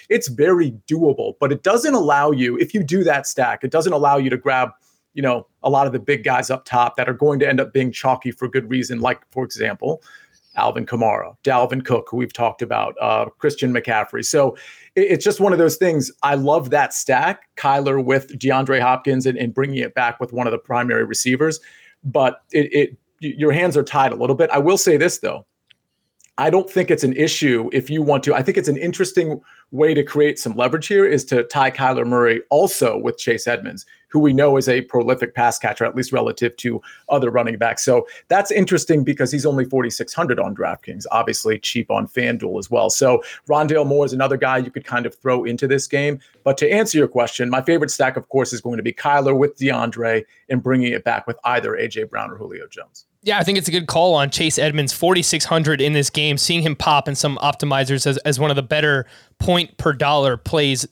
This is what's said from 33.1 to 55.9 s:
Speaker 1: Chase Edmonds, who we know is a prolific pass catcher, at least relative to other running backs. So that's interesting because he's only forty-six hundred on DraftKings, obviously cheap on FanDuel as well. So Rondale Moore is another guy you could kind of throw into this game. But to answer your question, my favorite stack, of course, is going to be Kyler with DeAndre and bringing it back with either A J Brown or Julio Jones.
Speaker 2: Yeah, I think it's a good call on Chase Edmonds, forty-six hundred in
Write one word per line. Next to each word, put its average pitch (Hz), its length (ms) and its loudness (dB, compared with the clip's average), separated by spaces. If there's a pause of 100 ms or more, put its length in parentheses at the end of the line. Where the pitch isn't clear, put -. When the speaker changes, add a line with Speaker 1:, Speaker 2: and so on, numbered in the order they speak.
Speaker 1:
Chase 117 300 -4
Edmonds, 120 380 -6 (220)
who 151 120 0
we 147 140 4
know 139 240 4
is 131 100 0
a 127 140 2
prolific 123 540 -2
pass 120 240 0
catcher, 113 260 -2
at 110 100 -4
least 127 160 -6
relative 117 460 -2
to 113 240 -6 (280)
other 135 200 2
running 117 280 -2
backs. 113 260 -2
So 123 240 2 (200)
that's 196 220 2
interesting 170 540 2
because 131 280 -2
he's 143 140 -4
only 135 200 0
forty-six 123 480 -4
hundred 156 260 -2
on 98 160 -2
DraftKings, 90 560 -8
obviously 110 480 0
cheap - 320 -4
on 104 160 -2
FanDuel 113 500 -4
as 101 140 -8
well. 104 180 2
So 123 340 2 (240)
Rondale 151 380 2
Moore 143 200 2
is 123 80 -4
another 135 240 0
guy 131 200 0
you 127 140 -4
could - 140 -12
kind 120 200 -4
of - 80 -8
throw 127 300 -2
into 120 240 -4
this 135 180 0
game. 143 340 -2 (240)
But 139 140 2
to 147 140 2
answer 208 260 2
your 143 100 4
question, 123 420 -2
my 131 120 0
favorite 151 300 0
stack, 131 260 -2
of 127 120 -10
course, 131 220 0
is 120 100 -8
going 120 160 -6
to 104 60 -8
be 117 100 -4
Kyler 139 440 2
with 147 200 0
DeAndre 117 640 -2 (260)
and 123 140 -2
bringing 127 280 2
it 104 120 -4
back 113 240 -2
with 117 160 -8
either 120 320 -2
A 113 120 -4
J 110 160 -6
Brown 107 280 -8
or 95 40 -16
Julio 92 320 -16
Jones. - 380 -20 (180)
Speaker 2:
Yeah, 208 140 -2
I 180 60 0
think 196 160 0
it's - 80 -4
a 170 40 -2
good 170 140 -2
call 165 300 2
on 139 160 2
Chase 160 260 0
Edmonds, 147 340 0
forty-six 170 540 0
hundred 156 340 0
in 147 140 2